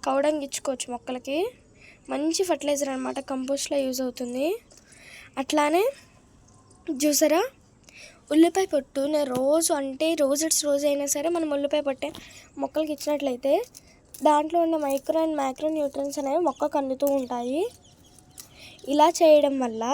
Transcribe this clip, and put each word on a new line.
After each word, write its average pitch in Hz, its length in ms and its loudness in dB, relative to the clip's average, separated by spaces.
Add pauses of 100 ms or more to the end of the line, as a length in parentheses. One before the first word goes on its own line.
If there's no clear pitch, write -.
కౌ 262 100 0 (100)
డంగ్ 302 220 0
ఇచ్చుకోవచ్చు - 480 -6
మొక్కలకి. 254 440 -6 (720)
మంచి 320 360 -2
ఫర్టిలైజర్ 285 460 -2
అనమాట, 262 240 -6 (140)
కంపోస్ట్లో 277 520 -4
యూజ్ 262 200 -4
అవుతుంది. 254 420 -4 (960)
అట్లానే 302 420 2 (1160)
చూసారా, 302 400 2 (880)
ఉల్లిపాయ 339 400 4
పొట్టు 277 280 -2 (120)
నేను 294 240 0
రోజు, 311 340 2 (100)
అంటే 269 280 -2 (160)
రోజు 285 220 0
ఇట్స్ 302 220 0
రోజు 285 220 0
అయినా 285 240 -2
సరే, 294 220 -2
మనం 320 200 -2
ఉల్లిపాయ 285 320 -2
పొట్టే 277 200 -6 (520)
మొక్కలకి 302 360 -4
ఇచ్చినట్లయితే, 277 560 -2 (720)
దాంట్లో 302 400 4
ఉన్న 330 180 0
మైక్రో 277 420 -2
and 320 140 -2
మ్యాక్రో 269 360 -2
న్యూట్రియన్స్ 285 440 -4
అనేవి 277 280 0
మొక్కకు 294 320 -2
అందుతూ 269 260 -2 (100)
ఉంటాయి. 254 460 -4 (1300)
ఇలా 302 140 6 (120)
చేయడం 294 440 8
వల్ల 220 200 -4 (100)